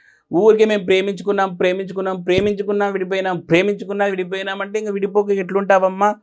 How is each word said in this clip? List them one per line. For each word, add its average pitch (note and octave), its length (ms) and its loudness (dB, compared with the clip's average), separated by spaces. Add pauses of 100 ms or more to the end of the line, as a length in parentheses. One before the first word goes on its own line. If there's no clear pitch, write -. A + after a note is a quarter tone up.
(340)
ఊరికే G#3+ 300 6
మేము G#3 200 0
ప్రేమించుకున్నాం, F#3+ 720 0
ప్రేమించుకున్నాం, F#3+ 680 -2
ప్రేమించుకున్నాం, G3+ 720 0
విడిపోయినాం, F#3+ 440 -2 (140)
ప్రేమించుకున్నా, G3 560 0
విడిపోయినాం F#3+ 540 -6
అంటే G3+ 180 -8
ఇంక G#3+ 100 -6
విడిపోక G3+ 420 0
ఎట్లుంటావమ్మా? F#3+ 920 2